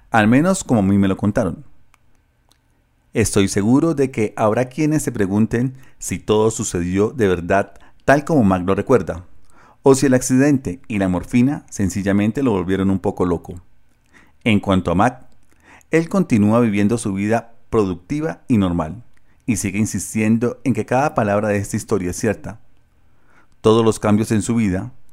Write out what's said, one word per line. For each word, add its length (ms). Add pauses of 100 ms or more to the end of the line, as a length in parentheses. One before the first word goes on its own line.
(120)
Al 160
menos 360
como 180
a 20
mí 160
me 80
lo 100
contaron. 480 (1500)
Estoy 320
seguro 480
de 160
que 240
habrá 300
quienes 360
se 100
pregunten 640 (220)
si 220
todo 320
sucedió 580
de 200
verdad 440 (300)
tal 220
como 180
Mac 240
lo 80
recuerda, 500 (560)
o 140
si 100
el 80
accidente 720
y 120
la 80
morfina 640
sencillamente 720
lo 80
volvieron 400
un 80
poco 260
loco. 360 (840)
En 160
cuanto 320
a 40
Mac, 320 (600)
él 180
continúa 520
viviendo 380
su 160
vida 400 (160)
productiva 800
y 100
normal, 460 (440)
y 80
sigue 240
insistiendo 840
en 100
que 120
cada 300
palabra 320
de 100
esta 200
historia 340
es 60
cierta. 420 (1000)
Todos 220
los 160
cambios 320
en 120
su 120
vida, 360 (220)